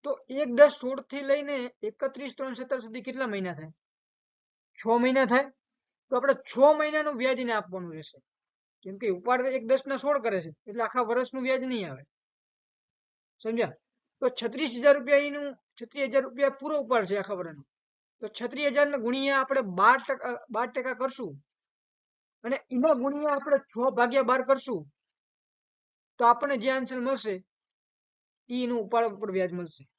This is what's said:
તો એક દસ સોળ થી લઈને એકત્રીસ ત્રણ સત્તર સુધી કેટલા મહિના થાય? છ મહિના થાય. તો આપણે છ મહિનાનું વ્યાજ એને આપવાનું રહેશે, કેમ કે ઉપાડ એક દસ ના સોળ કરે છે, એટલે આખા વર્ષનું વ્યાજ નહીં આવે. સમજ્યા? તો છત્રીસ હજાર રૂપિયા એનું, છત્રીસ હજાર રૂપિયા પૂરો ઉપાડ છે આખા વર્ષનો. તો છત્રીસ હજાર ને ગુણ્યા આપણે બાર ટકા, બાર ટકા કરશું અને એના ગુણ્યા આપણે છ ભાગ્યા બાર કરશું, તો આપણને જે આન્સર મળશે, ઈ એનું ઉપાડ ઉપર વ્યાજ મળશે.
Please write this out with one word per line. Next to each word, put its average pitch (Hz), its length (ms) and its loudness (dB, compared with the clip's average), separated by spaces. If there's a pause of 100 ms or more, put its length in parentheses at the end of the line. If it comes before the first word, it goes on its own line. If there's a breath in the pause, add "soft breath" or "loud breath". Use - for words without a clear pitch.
તો - 260 -6
એક 269 240 -2
દસ 285 180 10 (100)
સોળ 262 200 -6
થી 277 200 -8
લઈને 277 500 -2 (100)
એકત્રીસ 262 560 -8
ત્રણ 262 160 -8
સત્તર 254 260 -6
સુધી 226 220 -12
કેટલા 254 260 -6
મહિના 190 260 -4
થાય? 156 180 -14 (1000)
છ - 140 -8
મહિના 254 380 4
થાય. 247 180 2 (680)
તો 262 80 0
આપણે 269 160 2
છ - 240 -6 (220)
મહિનાનું 302 380 -2
વ્યાજ 254 220 -2
એને 233 140 -2
આપવાનું 180 400 -6
રહેશે, 156 260 -16 (600)
કેમ 196 160 -14
કે 226 100 -4
ઉપાડ 233 340 0
એક 254 240 -4
દસ 262 220 0
ના 269 80 -2
સોળ 277 240 0
કરે 202 220 0
છે, 160 80 -12 (180)
એટલે 226 160 -4
આખા 247 180 -2
વર્ષનું 247 420 -2
વ્યાજ 254 200 0
નહીં 220 280 -4
આવે. 135 120 -16 (1400)
સમજ્યા? 226 260 -2 (500)
તો 254 100 2
છત્રીસ 240 480 -4
હજાર 277 200 8
રૂપિયા 277 200 2
એનું, 285 380 -2 (260)
છત્રીસ 269 260 -6
હજાર 254 160 2
રૂપિયા 262 260 0
પૂરો 294 300 -4
ઉપાડ 226 260 0
છે 196 120 -2
આખા 196 160 -6
વર્ષનો. 165 300 -10 (560)
તો 214 80 -10
છત્રીસ 240 400 -4
હજાર 285 200 2
ને 285 100 -4
ગુણ્યા 269 420 0
આપણે 269 220 0
બાર 202 360 4
ટકા, 247 520 -6
બાર 233 180 -2
ટકા 254 260 -6
કરશું 220 500 -8 (1000)
અને 247 120 -2
એના 269 380 2
ગુણ્યા 285 380 0
આપણે 285 260 2
છ 247 360 -2
ભાગ્યા 247 280 2
બાર 247 200 2
કરશું, 247 440 -2 (1300)
તો 240 80 4
આપણને 254 320 4
જે 247 140 0
આન્સર 262 280 -4
મળશે, 220 440 -4 (1040)
ઈ 247 140 -2
એનું 240 160 -2
ઉપાડ 233 260 2
ઉપર 202 260 -6
વ્યાજ 180 220 -2
મળશે. 175 300 -12 (160)